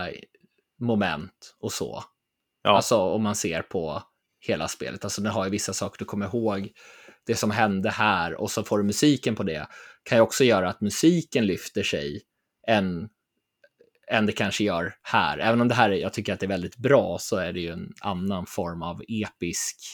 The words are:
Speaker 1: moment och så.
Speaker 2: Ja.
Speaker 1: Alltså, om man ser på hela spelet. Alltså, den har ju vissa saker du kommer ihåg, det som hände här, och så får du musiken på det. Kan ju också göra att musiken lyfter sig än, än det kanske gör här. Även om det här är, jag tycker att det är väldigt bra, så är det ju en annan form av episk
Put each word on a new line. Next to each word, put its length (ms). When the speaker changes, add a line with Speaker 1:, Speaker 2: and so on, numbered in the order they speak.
Speaker 1:
moment 800
och 140
så. 300
Speaker 2:
Ja. 140
Speaker 1:
Alltså, 220
om 260
man 120
ser 260
på 420
hela 240
spelet. 360
Alltså, 180
den 100
har 140
ju 60
vissa 220
saker 260
du 60
kommer 200
ihåg, 440
det 100
som 160
hände 380
här, 520
och 100
så 120
får 140
du 60
musiken 520
på 80
det. 240
Kan 140
ju 40
också 220
göra 260
att 120
musiken 640
lyfter 380
sig 380
än, 420
än 180
det 60
kanske 320
gör 400
här. 340
Även 240
om 60
det 80
här 140
är, 60
jag 180
tycker 200
att 60
det 60
är 20
väldigt 300
bra, 420
så 180
är 160
det 60
ju 120
en 300
annan 440
form 360
av 260
episk 680